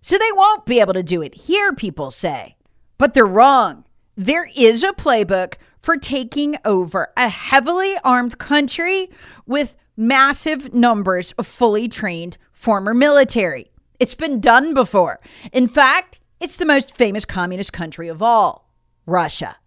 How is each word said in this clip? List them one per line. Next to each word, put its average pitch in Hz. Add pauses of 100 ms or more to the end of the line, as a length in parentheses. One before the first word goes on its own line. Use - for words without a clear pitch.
So 392
they 440
won't 415
be 240
able 190
to 185
do 165
it 139
here, 392
people 226
say. - (440)
But -
they're 233
wrong. 220 (300)
There 294
is 233
a 381
playbook 196 (260)
for 330
taking 285
over 185
a 247
heavily 339
armed 247
country 339 (380)
with 277 (220)
massive 269
numbers 202
of 196
fully 226
trained 175 (140)
former 208
military. 247 (280)
It's 254
been 294
done 262
before. 196 (320)
In 247
fact, 285 (200)
it's -
the 349
most 285
famous 208
communist 180
country 170
of 160
all, 220 (380)
Russia. 165